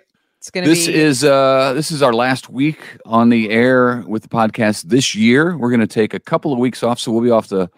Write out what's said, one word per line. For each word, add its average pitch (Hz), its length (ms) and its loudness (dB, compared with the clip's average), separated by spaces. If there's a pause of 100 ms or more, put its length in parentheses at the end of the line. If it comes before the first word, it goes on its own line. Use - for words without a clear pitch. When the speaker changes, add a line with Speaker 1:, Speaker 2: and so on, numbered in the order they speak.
(400)
Speaker 1:
It's - 120 -20
gonna 180 160 -2
Speaker 2:
This 170 200 2
Speaker 1:
be 170 60 -4
Speaker 2:
is, 151 300 2
uh, 135 500 2
this 151 180 -6
is 143 100 -4
our 127 120 2
last 123 360 -2
week 147 300 -2 (260)
on 117 240 2
the 113 200 2
air 123 580 2
with 107 160 -6
the - 60 -20
podcast 110 540 -2
this 123 320 0
year. 135 420 2
We're 120 140 -2
gonna 117 160 0
take 107 260 -2
a 95 60 -8
couple 165 340 -4
of 123 60 -4
weeks 127 240 -2
off, 117 160 -2
so 127 120 -6
we'll 113 120 0
be 120 80 2
off 110 180 0
the, 95 280 -2